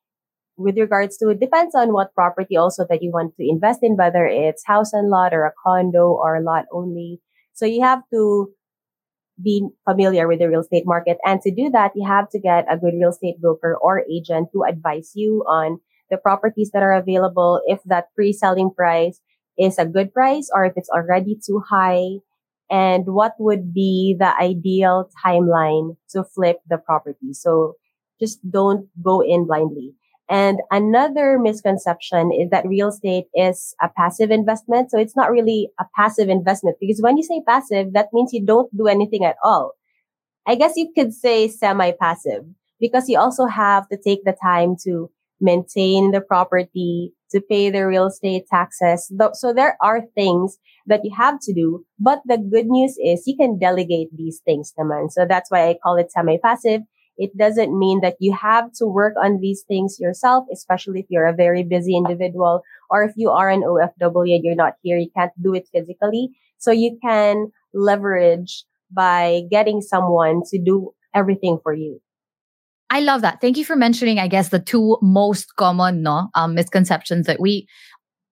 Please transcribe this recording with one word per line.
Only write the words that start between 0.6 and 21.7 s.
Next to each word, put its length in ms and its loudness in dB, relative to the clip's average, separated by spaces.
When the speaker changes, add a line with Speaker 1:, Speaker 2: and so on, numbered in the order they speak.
Speaker 1:
regards 400 0
to, 120 0
it 120 2
depends 340 2
on 160 2
what 240 -2
property 400 0
also 340 2
that 140 -2
you 80 -4
want 240 -4
to 120 -6
invest 360 0
in, 140 2
whether 280 2
it's 400 -2
house 280 0
and 160 0
lot 240 2
or 120 2
a 80 -2
condo 420 2
or 300 0
a 40 -4
lot 300 -2
only. 480 -10
So 120 -6
you 180 -2
have 180 2
to 380 0
be 240 0
familiar 400 2
with 120 2
the 80 2
real 140 0
estate 260 0
market. 380 0
And 160 0
to 120 -2
do 180 -4
that, 220 2
you 140 -8
have 220 0
to 100 -8
get 320 2
a 60 -2
good 200 -2
real 120 2
estate 320 -8
broker 380 -2
or 300 2
agent 440 -4
to 100 -2
advise 500 -6
you 340 -2
on 320 0
the 80 -2
properties 560 0
that 80 0
are 120 4
available, 720 0
if 160 -2
that 220 -2
pre-selling 560 0
price 480 0
is 180 0
a 80 2
good 280 -2
price 420 0
or 80 2
if 140 0
it's 120 -10
already 560 -2
too 240 -4
high, 540 0